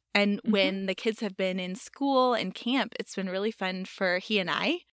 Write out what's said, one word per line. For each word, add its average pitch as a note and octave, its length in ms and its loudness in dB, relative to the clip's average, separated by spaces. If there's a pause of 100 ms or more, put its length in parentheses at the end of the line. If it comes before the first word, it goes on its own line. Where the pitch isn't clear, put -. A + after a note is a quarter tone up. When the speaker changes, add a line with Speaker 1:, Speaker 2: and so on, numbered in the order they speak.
(140)
Speaker 1:
and G3+ 240 4
Speaker 2:
Mm-hmm. - 140 -2
Speaker 1:
when F#3+ 340 2
the F#3 80 0
kids A3 260 -2
have G3 160 -4
been F#3 220 0
in F#3 160 -4
school B3+ 600 2
and F#3+ 200 -2
camp, A#3+ 460 -2
it's - 160 -6
been G3 120 -4
really G3 220 -2
fun F#3 340 -4
for F3+ 340 -2
he G#3 200 0
and F3 100 0
I G#3+ 340 0 (100)